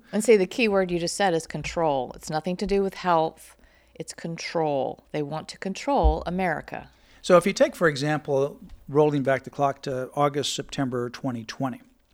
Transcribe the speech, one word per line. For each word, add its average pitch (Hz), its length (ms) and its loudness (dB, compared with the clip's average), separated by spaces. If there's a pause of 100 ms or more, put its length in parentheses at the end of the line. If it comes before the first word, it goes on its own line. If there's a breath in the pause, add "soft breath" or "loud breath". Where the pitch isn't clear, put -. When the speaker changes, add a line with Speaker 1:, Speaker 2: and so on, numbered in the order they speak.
(120)
Speaker 1:
And 214 120 -2
see, 220 140 8
the 185 80 4
key 226 220 0
word 190 240 2
you 175 80 0
just 165 160 -4
said 196 180 2
is 160 140 -2
control. 151 640 -2
It's - 160 -14
nothing 165 280 -4
to 202 100 -4
do 196 160 2
with 190 100 -2
health. - 640 0 (400 soft breath)
It's - 180 -12
control. 156 880 -2 (100)
They 151 100 -2
want 151 260 -8
to - 80 -16
control 190 720 2
America. 175 600 -4 (320 soft breath)
Speaker 2:
So 180 160 6
if 170 100 6
you 190 60 2
take, - 220 2
for 175 120 2
example, 143 720 0 (280)
rolling 147 360 4
back 131 200 0
the 127 60 -14
clock 139 340 -2
to 127 300 -6
August, 143 420 0
September 123 540 -4
twenty 120 340 -8
twenty, 123 380 -6 (320)